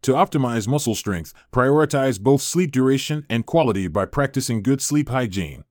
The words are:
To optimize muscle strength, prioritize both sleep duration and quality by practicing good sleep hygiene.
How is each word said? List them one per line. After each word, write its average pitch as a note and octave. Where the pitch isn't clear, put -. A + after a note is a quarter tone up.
To C3
optimize B2+
muscle B2+
strength, F2+
prioritize C3+
both C3+
sleep E3+
duration C3+
and A2+
quality A2
by F#2+
practicing C3+
good C3+
sleep D3
hygiene. F#2+